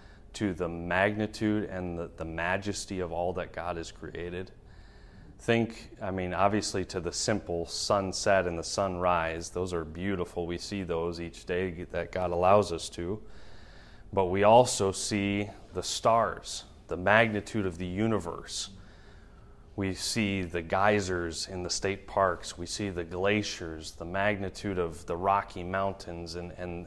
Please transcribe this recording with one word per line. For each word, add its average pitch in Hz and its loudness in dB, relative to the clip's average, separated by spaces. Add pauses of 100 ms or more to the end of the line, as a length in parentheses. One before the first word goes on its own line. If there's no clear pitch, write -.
(320)
to 101 0
the 87 -2
magnitude 104 0
and 90 -4
the, 82 -6
the 80 -6
majesty 92 -2
of 85 -2
all 87 -2
that 85 -6
God 85 -6
has 82 -8
created? 87 -8 (880)
Think, 117 0 (100)
I 101 -6
mean, 92 -2
obviously 98 2
to 95 -4
the 85 -4
simple 87 -2
sunset 95 2
and 85 -2
the 78 -4
sunrise. 87 0
Those 90 -2
are 82 0
beautiful. 87 -4
We 85 -2
see 98 -4
those 85 -2
each 85 -10
day 90 -2
that 87 -4
God 90 0
allows 90 6
us 82 -6
to. 87 -6 (920)
But 95 4
we 98 4
also 110 8
see 101 0 (240)
the 90 -2
stars, - 2 (240)
the 82 -4
magnitude 104 4
of 85 -4
the 92 -6
universe. 90 -2 (1040)
We 95 -2
see 98 0
the 85 -2
geysers 92 2
in 92 -6
the 90 -4
state - -2
parks. 92 2
We 87 -6
see 101 -4
the 87 -4
glaciers, 90 -2
the - -12
magnitude 98 -2
of 82 -2
the 85 -2
Rocky 95 2
Mountains 90 -4
and, 87 -8
and, 87 -6